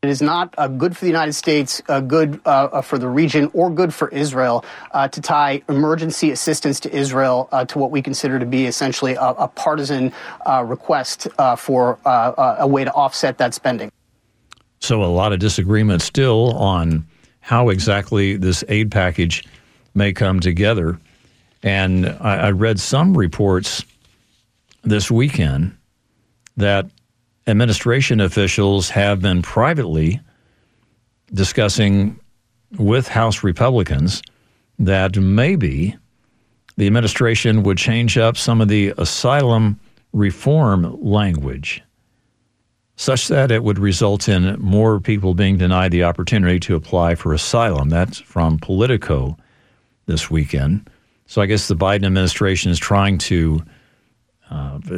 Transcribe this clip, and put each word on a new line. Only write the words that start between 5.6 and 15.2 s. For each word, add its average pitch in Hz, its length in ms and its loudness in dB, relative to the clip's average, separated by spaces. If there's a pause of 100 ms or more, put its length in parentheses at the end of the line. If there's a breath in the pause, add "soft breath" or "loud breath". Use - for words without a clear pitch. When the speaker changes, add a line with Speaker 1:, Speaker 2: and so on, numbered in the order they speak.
Speaker 1:
emergency 156 640 0
assistance 143 500 -4
to 147 120 -10
Israel, 131 600 0
uh, 127 120 0
to 143 140 -6
what 135 120 -2
we 151 100 -2
consider 135 360 -4
to 123 80 -4
be 131 200 -2
essentially 131 500 -4
a, 127 140 0 (160)
a - 20 -8
partisan, 139 640 -4 (340 loud breath)
uh, 131 200 0
request, 127 600 -4 (100)
uh, 127 180 2
for, 127 500 0
uh, 139 40 2
uh, 123 500 2
a 139 80 2
way 139 160 2
to 131 80 -4
offset 135 460 -2
that 123 160 -2
spending. 110 360 -6 (880)
Speaker 2:
So 110 240 0
a - 20 2
lot 90 260 2